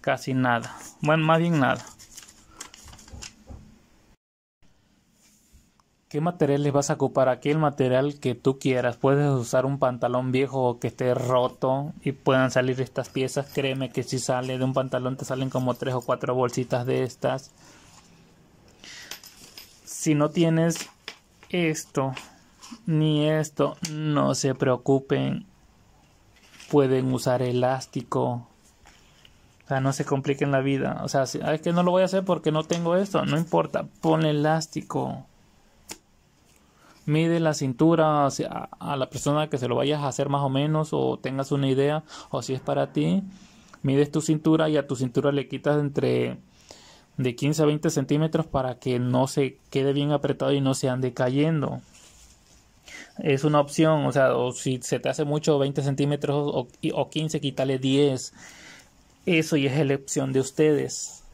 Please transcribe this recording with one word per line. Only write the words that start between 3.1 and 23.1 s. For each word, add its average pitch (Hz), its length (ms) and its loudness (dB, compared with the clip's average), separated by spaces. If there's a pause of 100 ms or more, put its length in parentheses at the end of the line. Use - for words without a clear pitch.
¿Qué 147 100 -4
materiales 147 540 0
vas 143 160 2
a 151 60 0
ocupar? 127 340 2
Aquí 127 200 -2
el 156 100 2
material 139 600 2
que 123 160 -2
tú 135 240 0
quieras. 123 380 0
Puedes 139 320 4
usar 127 360 2
un 139 140 -2
pantalón 127 540 0
viejo 127 460 0
que 123 80 -4
esté 123 280 0
roto 127 760 0 (100)
y 139 80 -2
puedan 131 400 2
salir 127 300 0
estas 127 260 -6
piezas. 135 440 -4
Créeme 135 380 -2
que 127 140 -4
si 131 160 -4
sale 127 380 -2
de 131 80 -2
un 131 80 0
pantalón 131 420 -2
te 135 100 -10
salen 131 240 -4
como 127 260 -2
tres 131 180 -4
o 123 80 -2
cuatro 127 340 -2
bolsitas 123 500 -2
de 131 180 0
estas. 131 480 -4 (2250)
Si - 280 -2
no 147 160 2
tienes 165 600 2 (600)
esto 156 640 -2 (720)
ni 151 420 2